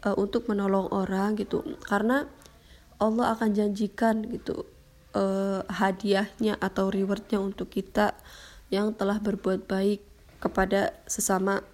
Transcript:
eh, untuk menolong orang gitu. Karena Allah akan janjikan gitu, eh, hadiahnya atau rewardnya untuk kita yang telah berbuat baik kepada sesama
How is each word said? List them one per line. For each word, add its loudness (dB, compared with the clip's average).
eh, 2
untuk 0
menolong 2
orang 0
gitu. -2
Karena 2
Allah 2
akan 0
janjikan 0
gitu, -6
eh, 0
hadiahnya 0
atau 0
rewardnya 0
untuk -6
kita 0
yang 0
telah 0
berbuat -2
baik 0
kepada 0
sesama 0